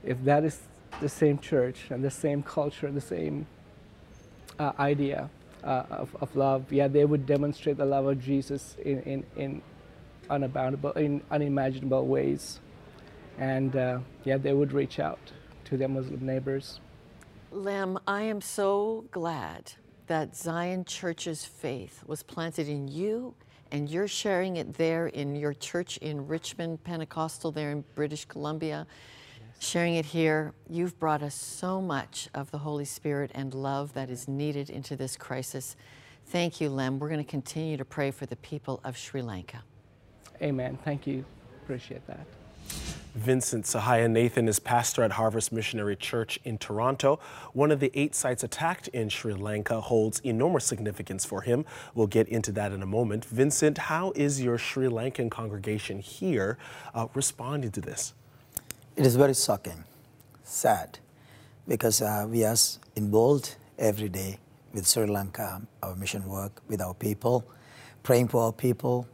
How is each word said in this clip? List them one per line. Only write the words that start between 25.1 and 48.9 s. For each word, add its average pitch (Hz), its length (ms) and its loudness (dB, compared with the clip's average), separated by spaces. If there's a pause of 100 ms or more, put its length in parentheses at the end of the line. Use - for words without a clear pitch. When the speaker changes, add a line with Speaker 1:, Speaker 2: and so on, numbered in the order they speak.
Speaker 2:
your 147 200 -2
church - 440 -6
in 147 300 -6
Richmond 165 560 -6
Pentecostal 160 680 -4
there 151 200 -4
in 147 140 -4 (100)
British 151 320 -4
Columbia, 156 600 -6 (540)
Speaker 1:
Yes. - 300 -10
Speaker 2:
sharing 170 240 2
it 160 120 0
here. 156 460 2 (160)
You've 170 300 -4
brought 151 240 2
us 143 120 -6
so - 460 -6
much - 540 -4
of 143 160 -6
the 151 80 -8
Holy 147 260 -4
Spirit 143 500 -4
and 135 200 -6
love 139 400 -4
that 131 160 -6
is 123 160 -8
needed 143 420 -2
into 139 280 -10
this 131 200 -6
crisis. - 600 -8 (500)
Thank 170 340 -2
you, 156 80 2
Lem. 135 300 0
We're 147 100 -4
gonna 151 160 -2
continue 151 520 -4
to 131 80 -4
pray 139 260 -2
for 131 160 -8
the 120 100 -8
people - 460 -8
of 127 140 -8
Sri - 260 -8
Lanka. 101 400 -10 (800)
Speaker 1:
Amen. 131 420 -2
Thank 143 220 -2
you. 135 180 -4 (380)
Appreciate - 460 -10
that. - 180 -12 (880)
Speaker 3:
Vincent 120 520 0
Sahaya 117 440 4
Nathan 117 380 6
is 104 100 4
pastor 120 440 2
at 107 100 4
Harvest 110 400 0
Missionary 104 440 -2
Church - 480 -4
in 113 120 -4
Toronto. 135 640 2 (320)
One 147 180 4
of 143 80 6
the 135 140 2
eight 143 220 0
sites 127 280 0
attacked 165 460 -2
in 110 220 -2